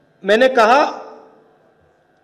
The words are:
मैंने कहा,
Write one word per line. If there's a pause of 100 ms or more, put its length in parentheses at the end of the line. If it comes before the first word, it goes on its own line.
(260)
मैंने
कहा, (1200)